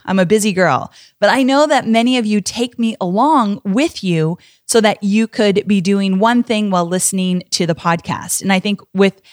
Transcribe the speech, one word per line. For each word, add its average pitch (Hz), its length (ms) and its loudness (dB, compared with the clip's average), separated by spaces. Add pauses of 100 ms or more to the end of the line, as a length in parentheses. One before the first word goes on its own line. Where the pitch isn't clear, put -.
I'm 190 140 0
a 180 60 2
busy 208 280 0
girl. 165 400 0 (260)
But 202 100 4
I 254 140 2
know 277 240 2
that 269 200 0
many 233 300 2
of 226 80 -2
you 208 140 0
take 240 400 -6
me 226 220 -2
along 214 640 0
with 240 360 -2
you 165 360 -2 (280)
so 233 140 0
that 208 240 0
you 214 240 2
could 208 400 0
be 202 140 2
doing 196 380 0
one 233 220 2
thing 214 280 -2
while 175 160 0
listening 185 640 -2
to 180 140 -2
the 165 100 -2
podcast. - 640 -4
And 196 120 -2
I 185 80 0
think 202 180 -4 (140)
with 190 280 0 (120)